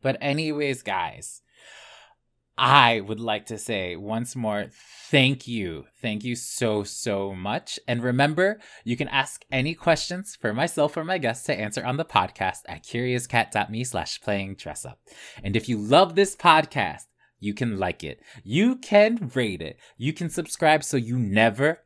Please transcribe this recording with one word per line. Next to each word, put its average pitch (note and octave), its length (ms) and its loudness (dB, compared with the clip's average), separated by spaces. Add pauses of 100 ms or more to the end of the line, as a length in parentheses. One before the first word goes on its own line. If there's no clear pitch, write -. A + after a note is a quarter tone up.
But C3+ 200 -2
anyways, D3 600 -2
guys, - 600 -6 (1160)
I B2+ 420 6
would G#2 200 -8
like G#2+ 260 -4
to A2 120 -10
say F#2 380 -4
once A2 380 -6
more, G#2+ 340 -4 (420)
thank C3+ 360 2
you. F#2 380 -6 (160)
Thank G#2+ 240 -6
you A#2+ 100 -2
so, A2 500 -2
so G2 500 -4
much. G2 520 -6
And A#2+ 160 -2
remember, D3+ 580 2 (220)
you A#2 140 -2
can C#3 120 -4
ask - 440 -2
any C3+ 220 0
questions - 680 -2
for G#2+ 140 -2
myself D3+ 420 0
or D#3+ 80 -4
my F3+ 140 -2
guests A#2+ 280 -4
to D3 80 0
answer G#2+ 300 -6
on B2+ 140 -2
the D#3+ 60 -2
podcast - 600 0
at D#2+ 160 -12
curious B2 440 -2
cat A2+ 260 0
dot G#2 180 0
me A2+ 140 -6
slash - 380 -4
playing G2 320 -4
dress - 320 -12
up. - 140 -18 (440)
And G2 100 -4
if A2 140 0
you A#2+ 80 0
love D3 380 4
this G3 200 2
podcast, D#3 680 4 (340)
you G#2 140 -6
can G#2+ 260 -4
like F2+ 240 -4
it. D2 200 -12 (200)
You G3+ 340 2
can G#3+ 580 4
rate G2+ 260 0
it. D2+ 180 -10 (200)
You C#3+ 160 -2
can E3+ 160 -6
subscribe D#3 520 2
so - 140 -2
you A#2+ 220 -2
never A2+ 680 4